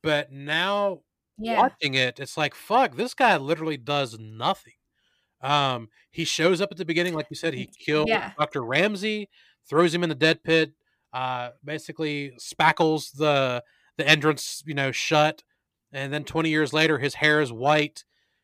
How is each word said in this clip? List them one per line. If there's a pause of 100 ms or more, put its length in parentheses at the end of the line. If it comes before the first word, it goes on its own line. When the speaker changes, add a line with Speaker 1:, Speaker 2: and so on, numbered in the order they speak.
Speaker 1:
But
now (360)
Speaker 2:
Yeah.
Speaker 1:
watching
it,
it's
like,
"Fuck,
this
guy
literally
does
nothing." (720)
Um, (200)
he
shows
up
at
the
beginning,
like
you
said,
he
Speaker 2:
It's,
Speaker 1:
kills
Speaker 2:
yeah.
Speaker 1:
Doctor
Ramsey, (400)
throws
him
in
the
dead
pit, (400)
uh, (120)
basically
spackles
the, (360)
the
entrance,
you
know,
shut. (480)
And
then
twenty
years
later,
his
hair
is
white (400)